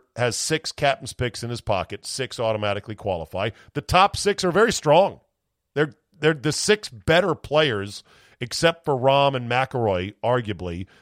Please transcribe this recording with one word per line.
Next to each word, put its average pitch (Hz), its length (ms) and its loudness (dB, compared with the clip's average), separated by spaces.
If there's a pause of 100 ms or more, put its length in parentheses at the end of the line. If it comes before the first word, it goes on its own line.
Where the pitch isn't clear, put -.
(180)
has 123 180 0
six - 380 -4
captain's 139 400 -2
picks - 280 -6
in 117 80 -8
his 120 120 -8
pocket, 98 440 -4
six - 360 -8
automatically 107 520 -2
qualify. 95 580 -4 (220)
The 139 80 -6
top 190 360 2
six 202 260 -2
are 180 80 0
very 202 220 4
strong. 160 480 2 (540)
They're, 143 180 0 (260)
they're 156 140 4
the 147 180 -2
six - 380 0
better 165 440 2
players, 117 680 -2 (380)
except 165 420 0
for 147 120 0
Rahm 139 380 4
and 120 160 -6
McIlroy, 113 720 0
arguably, 98 640 -4 (140)